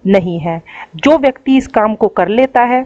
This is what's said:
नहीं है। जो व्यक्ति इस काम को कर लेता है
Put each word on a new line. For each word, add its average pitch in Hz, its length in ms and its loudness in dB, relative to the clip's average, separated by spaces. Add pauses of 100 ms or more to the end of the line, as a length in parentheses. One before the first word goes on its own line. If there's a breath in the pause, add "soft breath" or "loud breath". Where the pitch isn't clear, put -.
नहीं 180 340 0
है। 165 200 -6 (360 loud breath)
जो 285 220 2
व्यक्ति 262 380 0
इस 262 120 0
काम 214 260 0
को 214 160 -2
कर 185 180 -2
लेता 247 340 0
है 247 240 0